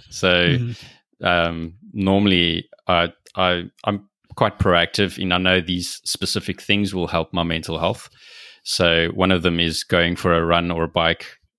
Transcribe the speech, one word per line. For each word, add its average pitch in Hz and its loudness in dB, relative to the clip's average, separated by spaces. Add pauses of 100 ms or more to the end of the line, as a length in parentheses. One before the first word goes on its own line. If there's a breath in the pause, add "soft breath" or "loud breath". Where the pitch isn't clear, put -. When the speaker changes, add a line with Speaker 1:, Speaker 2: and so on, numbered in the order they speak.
(100)
Speaker 1:
So, - -2
Speaker 2:
Mm-hmm. 92 -2
Speaker 1:
um, 85 0 (180)
normally 95 2 (180)
I, 85 0 (240)
I, 90 0 (200)
I'm 101 -4 (260)
quite - -2
proactive 87 2
in, 92 -2
I 90 2
know 92 2
these 90 -6
specific - -6
things 101 -2
will 87 -2
help 82 -4
my 87 -2
mental 82 -4
health. 85 -4 (560 loud breath)
So 85 2
one 92 2
of 90 2
them 85 0
is 82 -2
going 87 0
for 87 0
a 82 2
run 85 0
or 82 -2
a 82 -2
bike, 82 -2 (320)